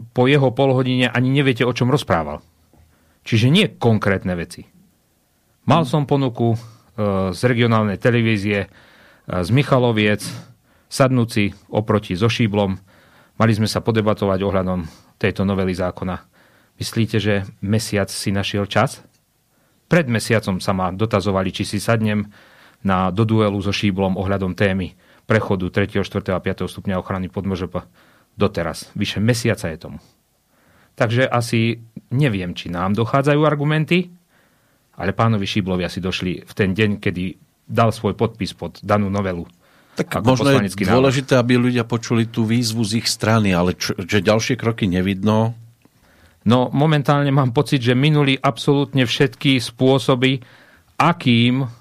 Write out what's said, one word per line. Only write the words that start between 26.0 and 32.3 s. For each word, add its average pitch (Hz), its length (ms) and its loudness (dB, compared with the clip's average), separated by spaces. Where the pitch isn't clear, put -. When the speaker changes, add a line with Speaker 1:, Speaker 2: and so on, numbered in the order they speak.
Speaker 1:
štvrtého 95 320 -4
a 87 80 -4
piateho 95 240 -6
stupňa 92 320 -6
ochrany 92 320 -6
pod 95 160 -6
M 98 80 -2
Ž 87 160 -6
P. 87 160 -8
Doteraz. 87 560 -4
Vyše 101 240 -6
mesiaca 110 560 0
je 82 80 -14
tomu. 71 160 -14
Takže 120 320 0
asi 117 560 0
neviem, 104 400 0